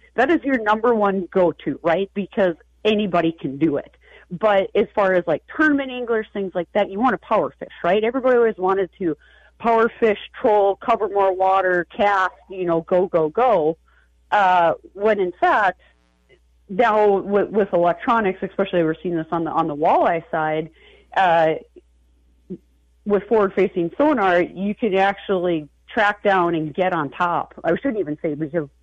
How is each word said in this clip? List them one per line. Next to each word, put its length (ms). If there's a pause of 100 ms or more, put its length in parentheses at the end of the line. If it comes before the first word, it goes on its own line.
(140)
that 160
is 140
your 180
number 320
one 360
go-to, 520
right? 320
Because 400 (300)
anybody 480
can 260
do 180
it. 180 (360)
But 440
as 200
far 200
as, 120
like, 160 (140)
tournament 340
anglers, 420
things 220
like 180
that, 180
you 80
wanna 200
power 400
fish, 140 (120)
right? 180
Everybody 340
always 200
wanted 420
to 180 (420)
power 320 (100)
fish, 180 (220)
troll, 360
cover 340
more 240
water, 520 (100)
cast, 360 (180)
you 140
know, 160
go, 260
go, 220
go. 480 (560)
Uh, 400 (220)
when 260
in 200
fact, 400 (880)
now 500
with, 320
with 220
electronics, 680
especially 400
we're 200
seeing 120
this 160
on 140
the, 60
on 180
the 80
walleye 540
side, 400 (460)
uh, 380 (1500)
with 200
forward-facing 760
sonar, 420
you 340
can 200
actually 720 (240)
track 300
down 320
and 200
get 200
on 160
top. 420 (100)
I 140
shouldn't 220
even 240
say, 120
because 340 (140)